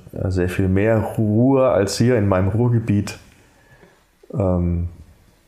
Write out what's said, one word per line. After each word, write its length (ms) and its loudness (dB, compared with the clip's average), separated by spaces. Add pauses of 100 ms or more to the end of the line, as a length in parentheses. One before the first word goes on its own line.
(140)
äh, 160 -4
sehr 180 0
viel 200 -2
mehr 280 2 (220)
Ruhe 500 2
als 300 0
hier 180 2
in 120 0
meinem 200 2
Ruhrgebiet. 720 0 (1120)
Ähm, 560 -2 (600)